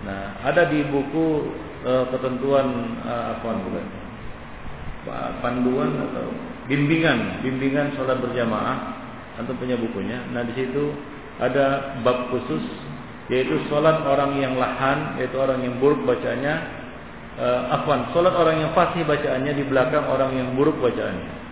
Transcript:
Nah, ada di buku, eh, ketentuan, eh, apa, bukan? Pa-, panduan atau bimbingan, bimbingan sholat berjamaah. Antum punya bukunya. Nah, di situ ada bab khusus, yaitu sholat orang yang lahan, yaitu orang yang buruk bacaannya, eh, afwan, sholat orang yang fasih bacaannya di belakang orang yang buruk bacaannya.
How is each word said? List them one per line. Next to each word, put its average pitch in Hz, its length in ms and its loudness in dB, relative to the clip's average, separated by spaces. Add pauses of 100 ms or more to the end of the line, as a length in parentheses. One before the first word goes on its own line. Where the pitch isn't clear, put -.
Nah, 98 400 -8
ada 147 240 4
di 147 160 2
buku, 143 640 2 (400)
eh, 127 240 4
ketentuan, 131 560 2 (400)
eh, 117 180 -2 (140)
apa, 117 160 -4
bukan? 95 300 -4 (1200)
Pa-, 120 320 -4
panduan 127 560 0 (160)
atau 120 160 -4 (400)
bimbingan, 143 720 2
bimbingan 135 560 0
sholat 131 240 0
berjamaah. 117 800 -2 (400)
Antum 123 160 -4
punya 123 240 -2
bukunya. 110 400 -2 (160)
Nah, 120 80 -2
di 117 80 -4
situ 131 400 -2 (480)
ada 135 640 2
bab 123 240 2
khusus, - 400 -2 (640)
yaitu 135 400 2
sholat 147 320 4
orang 139 400 2
yang 127 160 0
lahan, 135 640 0
yaitu 127 160 -2
orang 131 240 2
yang 123 160 -2
buruk 139 240 6
bacaannya, 123 520 0 (840)
eh, 123 220 2 (180)
afwan, 131 320 0
sholat 180 240 6
orang 160 240 6
yang 156 160 0
fasih 170 320 4
bacaannya 143 480 2
di 143 160 0
belakang 131 400 4
orang 131 240 2
yang 127 240 -2
buruk 147 240 6
bacaannya. 104 680 -2